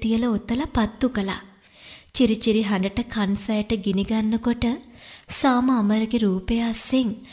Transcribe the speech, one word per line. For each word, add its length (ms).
තියලා 340
ඔතලා 380
පත්තු 380
කළා. 320
චිරිචිරි 520
හඬට 480
කන්සයට 680
ගිනි 260
ගන්නකොට 600
සාම 420
අමරගේ 520
රූපය 400
අස්සෙන් 460